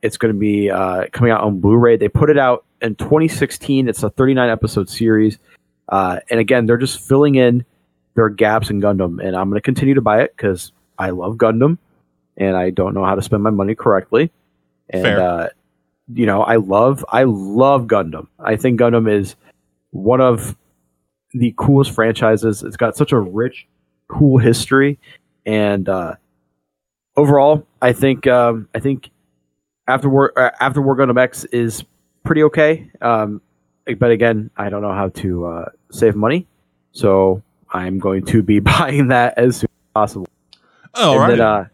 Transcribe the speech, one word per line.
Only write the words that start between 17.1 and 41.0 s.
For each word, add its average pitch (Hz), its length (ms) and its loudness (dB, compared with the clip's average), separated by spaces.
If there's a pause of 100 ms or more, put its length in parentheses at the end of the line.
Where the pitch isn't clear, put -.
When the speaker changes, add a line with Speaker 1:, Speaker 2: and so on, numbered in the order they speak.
Speaker 1:
love 117 640 0
Gundam. 92 420 -4 (120)
I 107 180 -4
think 120 220 -2
Gundam 117 300 2
is 101 260 -2 (560)
one 110 280 0
of 123 380 0 (760)
the 120 220 -2
coolest 139 360 2
franchises. 110 680 0
It's 113 160 -14
got 117 200 -4
such - 140 -2
a 131 80 2
rich, 104 480 -6 (420)
cool 135 280 4
history, 135 600 0 (480)
and, 101 420 -2
uh, 87 240 -4 (1040)
overall, 143 480 4 (160)
I 123 120 2
think, 135 340 0
um, 120 480 2
I 110 40 -6
think 135 300 -6 (800)
After 131 220 0
War, 139 280 2
uh, 127 220 2
After 131 220 -2
War 135 140 0
Gundam 127 240 2
X - 260 -2
is 117 380 -4 (400)
pretty 151 200 2
okay. 156 480 0 (100)
Um, 107 400 -2 (560)
but 120 140 2
again, 113 440 0
I 101 140 -8
don't 101 140 -8
know 101 100 -6
how 98 160 -4
to, 87 360 -6
uh, 85 240 -10 (200)
save 107 260 2
money, 123 300 -2 (460)
so 95 500 2 (300)
I'm 92 260 -6
going 95 280 -4
to 110 180 2
be 101 160 2
<laughs> - 0 -
buying 139 480 0
that 120 320 2
as 120 180 2
soon - 140 -6
as - 240 -20
possible. 104 320 -2 (680)
Speaker 2:
Oh, 190 180 2